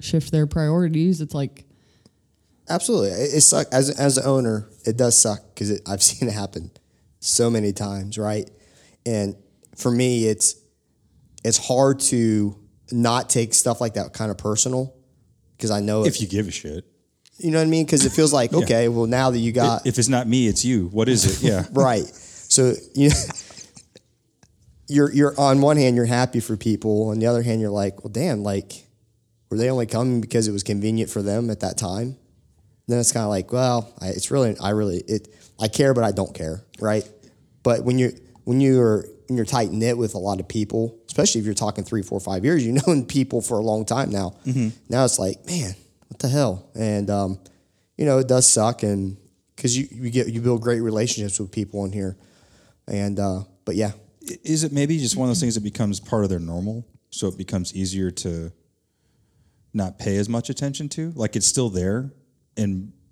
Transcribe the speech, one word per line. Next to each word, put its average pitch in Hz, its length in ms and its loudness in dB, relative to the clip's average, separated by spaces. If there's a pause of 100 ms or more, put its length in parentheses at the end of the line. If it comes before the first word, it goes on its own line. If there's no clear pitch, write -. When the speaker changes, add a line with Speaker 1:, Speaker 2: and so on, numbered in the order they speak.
Speaker 1:
shift - 320 -2
their 151 140 4
priorities, 160 720 2
it's 147 120 -8
like 139 300 -6 (1040)
Speaker 2:
Absolutely. 170 400 0
It, 127 260 -2
it 151 60 4
suck-, 147 300 4
as, 135 260 4
as 135 200 4
an 127 80 0
owner, 117 440 0 (160)
it 117 120 0
does 123 200 4
suck 104 240 2 (140)
'cause 104 140 -4
it, 101 180 -4
I've 101 160 -4
<laughs> - 0 -
seen - 240 0
it 110 60 -2
happen 98 380 -8 (500)
so - 280 2
many 107 220 0
times, 101 460 -6
right? 107 320 -4 (560)
And 104 300 -2 (420)
for - 140 0
me, 120 340 2
it's, - 300 0 (880)
it's 117 120 2
hard 135 440 2
to 107 560 0 (340)
not 120 380 0
take 117 240 0
stuff - 260 2
like 113 140 -2
that 101 200 -6
kinda 107 220 -4
personal 127 580 -2 (640)
'cause 110 140 -2
I 104 80 0
know 107 260 0
Speaker 3:
If 104 100 2
Speaker 2:
it - 80 -4
Speaker 3:
you 98 40 -4
give 98 200 -2
a 85 40 -10
shit. 78 340 -10 (520)
Speaker 2:
You 165 140 -4
know 156 80 2
what 160 80 2
I - 20 2
mean? 160 160 2
'Cause 147 200 4
it 131 60 2
feels 151 220 4
like, 123 180 2
Speaker 3:
<laughs> - 20 -8
Yeah. 151 60 2
Speaker 2:
okay, 117 300 4
well, 117 160 2
now 127 260 2
that 120 80 0
you 117 140 0
got 117 340 2
Speaker 3:
If 123 120 0
it's 120 100 2
not 123 180 0
me, 123 200 4
it's 101 180 0
you. 113 220 0
What 107 200 0
is 127 160 4 (180)
it? 127 60 2
Yeah. 95 220 0
Speaker 2:
<laughs> - 20 -18
Right. 127 340 2
So, - 680 0 (220)
you, 143 200 6
<laughs> - 1700 -14
you're, 143 260 4
you're, 143 260 4
on 139 220 6
one 147 160 6
hand, 127 180 6
you're 120 100 4
happy 120 340 2
for 113 180 -4
people. 107 520 0
On 107 100 -2
the 110 80 2
other 120 140 2
hand, 113 200 0
you're 107 80 0
like, 101 340 -2
"Well, 110 80 -12
damn, 117 320 -2
like, 98 420 -6 (640)
were 104 80 -4
they 120 120 2
only 127 160 0
coming 120 360 0
because 110 260 0
it 107 40 -2
was 98 120 -4
convenient 110 460 -2
for 104 120 -4
them 107 280 -2
at 107 120 -6
that 92 160 -4
time?" 110 400 -6 (720)
Then 120 120 2
it's 117 140 0
kinda 113 160 -2
like, 104 240 -2
"Well, 123 460 0
I, 92 100 -8
it's 92 220 -6
really, 127 280 0
I 98 120 -2
really, 104 260 0 (100)
it, 104 220 -4 (300)
I 113 100 -2
care, 135 240 4
but 120 100 2
I 104 80 2
don't 98 220 -2
care," 85 320 -8 (160)
right? 107 280 -2 (540)
But 120 220 2
when 123 140 2
you, 127 120 2 (320)
when 123 160 0
you 135 220 6
are, 107 260 2 (200)
when 127 100 -2
you're 113 80 0
tight 113 260 0
knit 117 260 0
with 113 160 -2
a 104 40 -6
lot 95 240 -2
of 101 80 -10
people, 113 580 -4
especially - 320 0
if 104 60 -2
you're 104 100 -2
talking 104 300 -4
three, 110 160 -4
four, 98 180 -6
five 95 240 -6
years, 143 220 2
you've 127 200 0
<laughs> - 20 -2
known 147 180 2
people 131 360 -2
for 110 180 -2
a - 40 0
long 110 220 0
time 123 240 -2
now. 98 260 -4 (100)
Speaker 3:
Mm-hmm. 123 240 0 (200)
Speaker 2:
Now 127 160 2
it's - 140 0
like, - 260 -4
"Man, 135 280 -4 (360)
what - 100 -16
the 139 80 -2
hell?" 123 480 0
And, 104 340 -2
um, 98 300 -2 (580)
you - 80 -2
know, 139 120 4
it 131 100 2
does 127 180 4
suck, 113 380 2
and 98 320 -2 (400)
'cause 120 220 -2
you, 131 120 -4
you 120 200 -8
get, 123 180 0
you 113 140 -4
build 120 200 2
great 117 200 0
relationships 110 580 -2
with 98 120 -8
people 101 340 -4
in 95 80 -6
here, 95 240 -6 (720)
and, 101 320 -2
uh, 95 220 -2 (200)
but 98 140 -6
yeah. 104 160 0
Speaker 3:
I, - 40 -20 (460)
is 156 200 0
it 151 80 -2
maybe 143 280 0
just 117 160 -2
one 127 120 0
of 123 40 2
those 104 100 0
things 120 140 0
that 104 80 -4
becomes 101 360 -2
part 110 240 0
of 95 60 2
their 90 100 -2
normal, 92 480 -6 (220)
so - 180 -6
it 90 120 -6
becomes 92 360 -6
easier 95 360 -2
to 82 400 -8 (1200)
not 95 240 -4
pay 101 200 -2
as 104 120 0
much 117 200 -4
attention 139 400 -6
to? 160 260 -8
Like, 113 200 -2
it's 104 120 0
still 123 220 0
there, 101 440 -2 (440)
and 98 340 -4 (200)